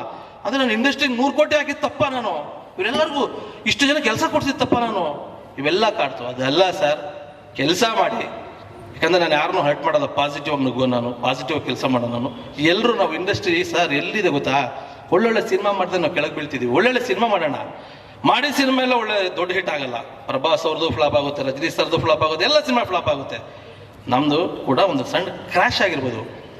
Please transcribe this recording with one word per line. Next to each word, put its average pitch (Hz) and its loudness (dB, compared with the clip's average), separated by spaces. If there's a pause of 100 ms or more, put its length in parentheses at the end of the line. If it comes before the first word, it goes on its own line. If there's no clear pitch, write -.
(440)
ಅಂದ್ರೆ 262 0
ನಾನು 240 2
ಇಂಡಸ್ಟ್ರಿಗೆ 269 2
ನೂರು 254 2
ಕೋಟಿ 302 4
ಹಾಕಿದ್ 294 -2
ತಪ್ಪ 294 -2
ನಾನು? 208 -4 (220)
ಇವರೆಲ್ಲರಿಗೂ 277 -2 (140)
ಇಷ್ಟು 269 2
ಜನ 294 4
ಕೆಲಸ 220 0
ಕೊಡ್ಸಿದ್ 285 0
ತಪ್ಪ 247 0
ನಾನು? 208 -2 (260)
ಇವೆಲ್ಲ 180 2
ಕಾಡ್ತು. 135 -2
ಅದೆಲ್ಲ 135 2
ಸರ್, 151 0 (580)
ಕೆಲಸ 170 2 (140)
ಮಾಡಿ. - 0 (720)
ಯಾಕಂದ್ರೆ 175 4
ನಾನು 156 2
ಯಾರನ್ನೂ 170 2
ಹರ್ಟ್ 143 2
ಮಾಡಲ್ಲ, 151 2
ಪಾಸಿಟಿವ್ 147 -2
ಆಗಿ 135 0
ನುಗ್ಗೋ 127 0
ನಾನು, 123 0
ಪಾಸಿಟಿವ್ 143 -2
ಆಗಿ - -6
ಕೆಲಸ 123 -4
ಮಾಡೋ 123 0
ನಾನು. 120 -4 (280)
ಎಲ್ಲರೂ 208 4
ನಾವು 175 0
ಇಂಡಸ್ಟ್ರಿ 180 0
ಸರ್ 170 0
ಎಲ್ಲಿದೆ 180 0
ಗೊತ್ತಾ? 135 0 (600)
ಒಳ್ಳೊಳ್ಳೆ 220 4
ಸಿನಿಮಾ 196 2
ಮಾಡಿದ್ರೆ 185 -2
ನಾವು 143 0
ಕೆಳಗೆ 151 -2
ಬೀಳ್ತಿದ್ದೀವಿ. 131 -4
ಒಳ್ಳೊಳ್ಳೆ 240 4
ಸಿನಿಮಾ 196 0
ಮಾಡೋಣ, 170 0 (720)
ಮಾಡಿ 247 2
ಸಿನಿಮಾ 262 4
ಎಲ್ಲ 254 2
ಒಳ್ಳೆ 208 0
ದೊಡ್ಡ 180 -2
ಹಿಟ್ 180 -2
ಆಗಲ್ಲ. 131 -4
ಪ್ರಭಾಸ್ 139 -2
ಅವ್ರದ್ದು 156 0
ಫ್ಲಾಪ್ 147 2
ಆಗುತ್ತೆ, 139 0
ರಜನಿ 135 -2
ಸರ್ದು 160 0
ಫ್ಲಾಪ್ 156 2
ಆಗುತ್ತೆ, 156 2
ಎಲ್ಲ 294 6
ಸಿನಿಮಾ 247 2
ಫ್ಲಾಪ್ 180 -2
ಆಗುತ್ತೆ. 131 -2 (720)
ನಮ್ದು 147 2
ಕೂಡ - -2
ಒಂದು 151 2
ಸಣ್ಣ 165 -2
ಕ್ರ್ಯಾಶ್ 202 0
ಆಗಿರ್ಬೋದು. 131 -2 (140)